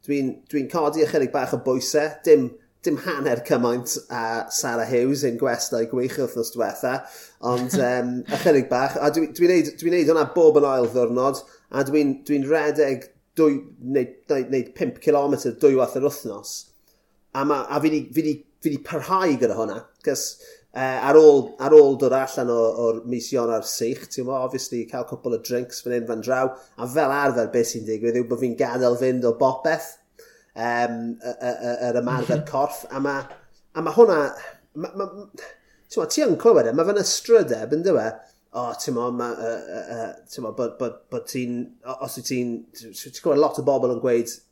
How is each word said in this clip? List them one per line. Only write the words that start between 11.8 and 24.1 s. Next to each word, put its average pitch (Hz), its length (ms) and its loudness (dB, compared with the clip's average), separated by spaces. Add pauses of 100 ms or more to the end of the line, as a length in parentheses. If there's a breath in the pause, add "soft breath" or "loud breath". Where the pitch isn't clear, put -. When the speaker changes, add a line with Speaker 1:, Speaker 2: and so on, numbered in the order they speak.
Speaker 1:
dwi'n, 143 360 2
dwi'n 143 280 -2
redeg 147 600 0 (220)
dwy, 151 260 4 (200)
neu, 127 300 -2 (160)
neu, 139 240 -2
neu 131 220 -2
pump - 320 -6
cilometr 143 560 0
dwywaith 135 400 4
yr 135 100 0
wythnos. 110 480 -10 (800)
A 131 80 -2
ma', 139 220 0
a 143 160 -4
fi 156 100 2
'di, 151 160 -2
fi 156 160 -2
'di, 151 140 -2 (200)
fi 160 140 -4
'di 143 100 -6
parhau 175 520 -2
gyda 113 240 0
hwnna, 110 240 -4 (160)
'cos, - 260 -4 (540 loud breath)
yy, 127 60 -4 (160)
ar 139 180 6
ôl, 151 240 10 (160)
ar 139 180 4
ôl 139 220 10
dod 127 180 2
allan 131 360 -2
o, 117 80 2 (200)
o'r 113 240 0
mis 120 260 -6
Ionawr 117 360 -2
sych, 123 420 -6
ti'n - 160 -10